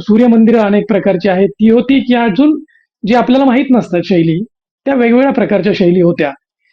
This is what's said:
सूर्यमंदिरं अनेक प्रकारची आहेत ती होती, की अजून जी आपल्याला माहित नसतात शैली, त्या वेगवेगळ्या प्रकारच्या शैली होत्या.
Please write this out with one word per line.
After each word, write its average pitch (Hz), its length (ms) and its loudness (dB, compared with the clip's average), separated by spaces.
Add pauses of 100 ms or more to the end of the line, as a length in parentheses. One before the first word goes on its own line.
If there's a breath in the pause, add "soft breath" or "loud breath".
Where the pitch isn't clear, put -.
सूर्यमंदिरं 226 580 2
अनेक 208 280 0
प्रकारची 190 420 -2
आहेत 190 200 0
ती 220 220 0
होती, 247 280 0
की 247 160 -2
अजून 240 480 0 (440 loud breath)
जी 220 60 0
आपल्याला 247 320 0
माहित 269 200 0 (100)
नसतात 175 300 -2
शैली, 165 380 -2 (420)
त्या 277 100 -2
वेगवेगळ्या 247 380 2
प्रकारच्या 202 400 -2
शैली 180 280 0
होत्या. 165 300 -2 (420)